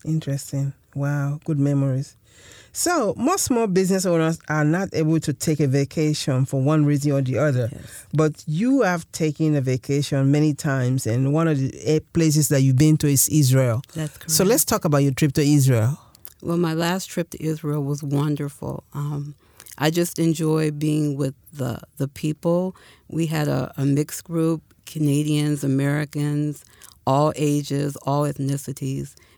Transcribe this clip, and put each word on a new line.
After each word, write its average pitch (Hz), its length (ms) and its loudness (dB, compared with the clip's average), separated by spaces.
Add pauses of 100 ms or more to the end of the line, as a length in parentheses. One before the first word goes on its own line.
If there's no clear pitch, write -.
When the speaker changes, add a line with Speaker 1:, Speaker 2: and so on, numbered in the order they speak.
Speaker 1:
interesting. 139 680 -4 (220)
Wow, 143 500 -4
good 156 140 -2
memories. 139 580 0 (600)
So, 285 400 0
most 349 280 0
small 233 240 0
business 185 360 2
owners 165 340 2 (100)
are 151 160 0
not 170 280 0
able 160 280 2
to 151 120 -4
take 147 280 -2
a 147 80 2
vacation 139 760 0
for 135 160 -2
one 151 240 4
reason 147 280 2
or 139 100 2
the 127 160 -2
other. 127 320 2
Speaker 2:
Yes. - 420 -16
Speaker 1:
But 156 340 0
you 240 360 2
have 175 300 0
taken 156 420 0
a 143 60 2
vacation 135 720 0
many 151 220 2
times, 131 520 -2
and 131 260 0
one 160 140 2
of 156 120 0
the, 135 140 -2 (120)
eh, 156 160 2 (120)
places 156 360 2
that 139 140 2
you've 135 140 4
been 156 220 6
to - 80 0
is 143 220 2
Israel. 131 540 2 (120)
Speaker 2:
That's 156 240 -8
correct. - 120 -12
Speaker 1:
So 156 140 2
let's 240 200 2
talk 214 200 -2
about 147 140 2
your 139 140 4
trip 139 220 0
to 156 80 2
Israel. 135 560 4 (440)
Speaker 2:
Well, 170 140 -2
my 170 180 0
last 170 320 -2
trip - 240 -6
to - 120 -12
Israel 151 400 -4
was 143 200 -4
wonderful. 143 800 -4 (100)
Um, 147 440 -8 (420)
I 156 120 2
just 170 280 -2
enjoy 156 540 0
being 151 440 -2
with 139 180 -4 (180)
the, 131 280 -6 (160)
the 139 120 -4
people. 170 640 -2 (340)
We 160 180 -2
had 151 200 -2
a, 139 300 -2
a 139 80 -2
mixed 143 400 -2
group, 165 380 -2 (220)
Canadians, 147 800 0
Americans, 147 1000 -2 (420)
all 143 300 4
ages, 143 680 -2
all 143 200 0
ethnicities. 139 920 -6 (240)